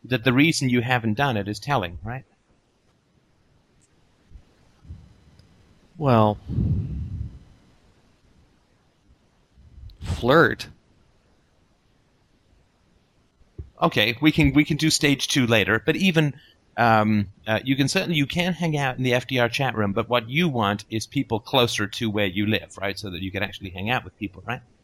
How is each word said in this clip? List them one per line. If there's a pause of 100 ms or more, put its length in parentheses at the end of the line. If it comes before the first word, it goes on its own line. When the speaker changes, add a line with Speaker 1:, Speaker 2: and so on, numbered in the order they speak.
Speaker 1:
that
the
reason
you
haven't
done
it
is
telling,
right? (3750)
Speaker 2:
Well, (3750)
flirt. (3000)
Speaker 1:
Okay,
we
can,
we
can
do
stage
two
later,
but
even, (420)
um, (180)
uh,
you
can
certainly,
you
can
hang
out
in
the
F
D
R
chat
room,
but
what
you
want
is
people
closer
to
where
you
live,
right?
So
that
you
can
actually
hang
out
with
people,
right? (220)